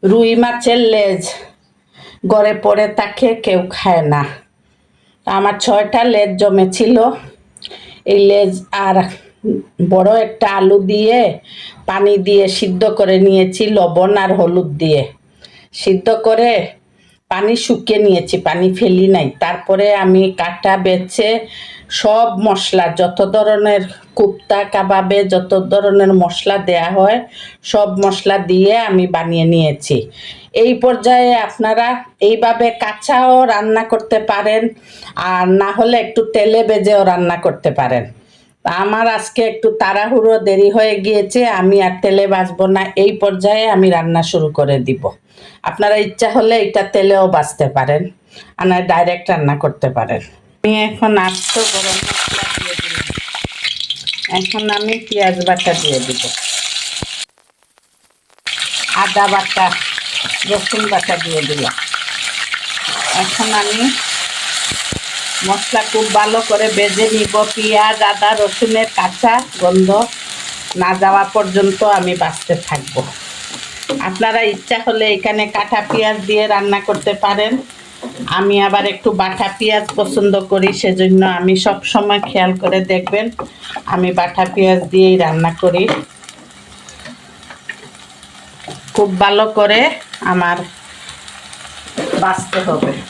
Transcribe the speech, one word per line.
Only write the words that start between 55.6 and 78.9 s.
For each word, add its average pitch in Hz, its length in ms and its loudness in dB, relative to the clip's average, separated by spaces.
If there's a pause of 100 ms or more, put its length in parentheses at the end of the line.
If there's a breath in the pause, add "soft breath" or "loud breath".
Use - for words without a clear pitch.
দিয়ে 135 240 0
দিব, 123 160 -6 (2750)
আদা 202 300 0
বাটা, 190 340 0 (840)
রসুন 208 320 -4 (100)
বাটা 180 220 -2 (100)
দিয়ে 160 240 -4
দিলাম। 143 260 -4 (1500)
এখন 214 260 -4 (140)
আমি 214 180 -2 (1700)
মশলা 202 340 -2 (100)
খুব 220 140 0 (120)
ভালো 214 200 2 (100)
করে 214 180 2 (100)
ভেজে 202 300 0 (100)
নিব। 208 180 -2 (200)
পেঁয়াজ, 214 440 0 (120)
আদা, 208 200 0 (120)
রসুনের 220 460 0 (100)
কাঁচা 190 360 0 (260)
গন্ধ 185 300 2 (880)
না 185 100 0 (120)
যাওয়া 196 220 4 (100)
পর্যন্ত 196 460 0 (180)
আমি 180 140 -2 (100)
ভাজতে 160 320 -4 (140)
থাকব। 139 260 -8 (1120)
আপনারা 220 320 -2 (120)
ইচ্ছা 226 340 -4
হলে 220 180 0 (120)
এখানে 214 260 -2 (140)
কাটা 208 240 -2 (100)
পেঁয়াজ 214 260 0 (120)
দিয়ে 214 160 2 (100)
রান্না 202 240 0 (100)
করতে 202 240 -2 (120)
পারেন। 208 300 0 (840)
আমি 202 180 2 (100)
আবার 196 260 2